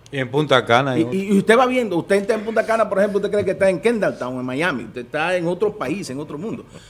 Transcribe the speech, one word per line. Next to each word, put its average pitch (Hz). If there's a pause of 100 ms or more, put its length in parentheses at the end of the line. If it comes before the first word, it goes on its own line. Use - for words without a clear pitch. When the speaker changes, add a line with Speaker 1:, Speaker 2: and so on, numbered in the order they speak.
(100)
Speaker 1:
Y 139
en 127
Punta 135
Cana, 127
Speaker 2:
Y, -
Speaker 1:
¿no? 123
Speaker 2:
y, 196
y 196
usted 214
va 262
viendo, 240
usted 196
está 202
en 214
Punta 214
Cana, 220
por 196
ejemplo, 202
usted 190
cree 208
que 190
está 190
en 180
Kendalltown, 143
en 127
Miami, 135
usted -
está 165
en 170
otro 175
país, 151
en 131
otro 151
mundo. 196 (260)